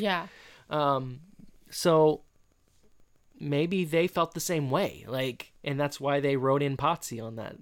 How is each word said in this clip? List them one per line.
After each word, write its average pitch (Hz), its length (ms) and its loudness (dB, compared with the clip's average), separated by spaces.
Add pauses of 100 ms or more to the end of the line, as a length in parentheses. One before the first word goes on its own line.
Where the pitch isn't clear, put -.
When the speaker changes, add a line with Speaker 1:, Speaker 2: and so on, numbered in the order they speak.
Speaker 1:
Yeah. 190 240 0 (460)
Speaker 2:
Um, 139 480 0 (500)
so 156 520 4 (1160)
maybe 165 460 0
they 165 220 2
felt 170 260 0
the 165 60 -8
same 156 320 -2
way, 170 360 -2
like, 131 460 -6 (100)
and 143 160 -4
that's 143 200 -2
why 143 200 0
they 139 160 2
wrote 135 280 2
in 139 120 0
Potsy 139 480 -2
on 113 120 -12
that 110 260 -12